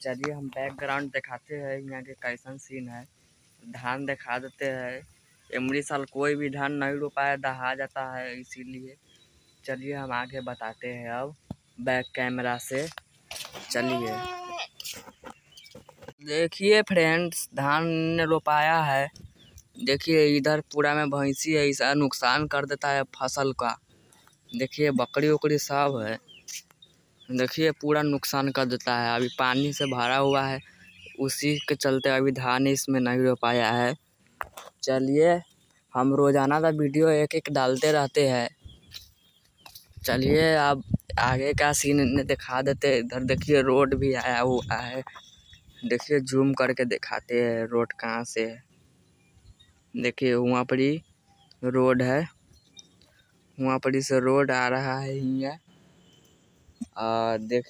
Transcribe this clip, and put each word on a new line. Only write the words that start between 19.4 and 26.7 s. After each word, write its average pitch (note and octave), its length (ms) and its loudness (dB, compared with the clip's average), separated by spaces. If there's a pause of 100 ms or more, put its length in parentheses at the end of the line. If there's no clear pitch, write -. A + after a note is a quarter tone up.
देखिए D3+ 420 4
इधर D3 360 2
पूरा D3 320 0
में D3+ 140 0
भैंसी C#3 440 -2
है, D3 160 4
ऐसा C3+ 260 2
नुकसान C#3 520 2
कर C#3+ 180 -2
देता C#3+ 240 -4
है C#3 140 0 (120)
फसल C3+ 380 -2
का। A#2 220 -4 (760)
देखिए C#3 420 -2
बकरी C#3 360 0
उकरी D3+ 280 2
सब C#3 420 0
है, A2 180 -4 (1120)